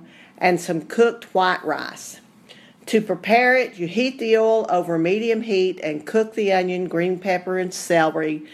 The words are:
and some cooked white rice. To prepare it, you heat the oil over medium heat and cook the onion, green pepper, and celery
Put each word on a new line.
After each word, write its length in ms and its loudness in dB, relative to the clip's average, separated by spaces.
and 200 2
some 220 -4
cooked 540 -2
white 280 0
rice. 560 -8
To 120 4
prepare 560 2
it, 220 -2
you 80 -4
heat 320 -2
the 180 2
oil 320 4
over 300 0
medium 460 0
heat 400 0
and 240 -6
cook 260 0
the 180 0
onion, 360 0
green 320 -2
pepper, 400 -2
and 120 -4
celery 720 0